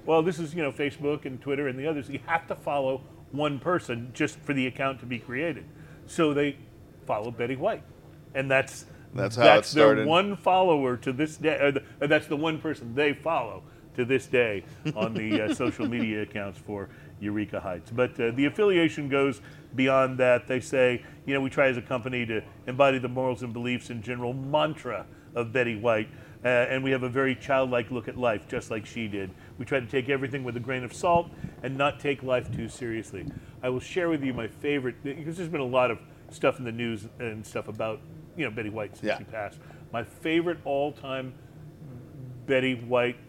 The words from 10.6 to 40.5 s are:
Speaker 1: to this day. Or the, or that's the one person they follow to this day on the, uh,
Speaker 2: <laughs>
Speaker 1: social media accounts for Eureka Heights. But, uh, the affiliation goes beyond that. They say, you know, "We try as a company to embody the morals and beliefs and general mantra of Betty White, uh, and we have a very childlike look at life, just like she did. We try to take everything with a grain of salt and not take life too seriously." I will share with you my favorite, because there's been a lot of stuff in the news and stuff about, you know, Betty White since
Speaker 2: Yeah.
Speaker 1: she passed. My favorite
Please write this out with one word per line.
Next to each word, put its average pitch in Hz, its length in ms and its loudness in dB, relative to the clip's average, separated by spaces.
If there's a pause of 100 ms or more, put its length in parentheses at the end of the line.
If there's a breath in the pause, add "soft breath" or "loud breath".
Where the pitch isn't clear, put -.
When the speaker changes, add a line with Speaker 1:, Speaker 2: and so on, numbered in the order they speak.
Speaker 1:
to 135 140 -2
this 151 240 -2
day. 151 240 0
Or 143 120 6
the, 139 100 0 (180 loud breath)
or 147 60 2
that's 147 200 4
the 151 100 -2
one 160 220 0
person 123 360 -6
they 147 180 4
follow 113 500 -4 (340 soft breath)
to 123 80 0
this 127 220 2
day 113 360 2 (320 loud breath)
on 190 200 -2
the, 110 280 0
uh, - 120 0
Speaker 2:
<laughs> - 0 -
Speaker 1:
social 127 340 -2
media 110 340 -2
accounts 101 360 -8
for 101 300 -8 (300 loud breath)
Eureka 104 420 -4
Heights. 90 300 -8
But, 123 300 0
uh, 117 120 2
the 135 120 2
affiliation 165 640 2
goes 139 320 2 (340 loud breath)
beyond 131 440 4
that. 123 280 6
They 127 140 0
say, 123 420 4 (220 loud breath)
you 139 100 -2
know, 139 60 2
"We 135 80 0
try 139 200 4
as 123 100 2
a 113 40 -6
company 123 440 -4
to 110 160 -2 (240 loud breath)
embody 135 320 4
the 123 100 -4
morals 127 340 -2
and 117 120 -8
beliefs 120 340 -4
and 117 160 -10
general 123 300 -6
mantra 135 720 -2 (280 loud breath)
of 117 160 -2
Betty 120 260 2
White, 110 320 2 (360 loud breath)
uh, 123 40 2
and 131 360 4
we 135 60 0
have 127 140 2
a 127 40 -2
very 131 260 2
childlike 127 560 0
look 123 160 -6
at 120 120 -8
life, 117 300 0
just 120 220 -6
like 110 140 -4
she 113 240 -8
did. 98 220 -6 (260 loud breath)
We 123 80 -10
try 135 160 0
to 117 60 -10
take 127 240 -2
everything 135 340 -2
with 120 140 -6
a - 20 -4
grain 127 240 -6
of 117 80 -10
salt 175 380 2 (320 loud breath)
and 131 160 -6
not 139 200 2
take 143 240 -2
life 123 320 -2
too 117 140 -6
seriously." 110 560 -8 (380 loud breath)
I 127 80 0
will 127 100 -2
share 170 300 -2
with 147 120 0
you 127 120 -2
my 113 120 -4
favorite, 131 560 -2
because 156 360 -8
there's 170 100 -6
been 156 140 -4
a - 20 -2
lot 127 260 4
of 110 80 -4 (300 soft breath)
stuff - 300 0
in 127 80 -8
the 113 60 -6
news 113 360 -6 (100)
and 110 280 -8
stuff 113 220 -6
about, 110 320 -4 (360)
you 160 80 -2
know, 117 60 -2
Betty 107 180 -6
White 104 260 -8
since - 140 -4
Speaker 2:
Yeah. 104 100 2
Speaker 1:
she 107 60 -12
passed. 107 340 -10 (320 loud breath)
My 117 140 -4
favorite 165 640 0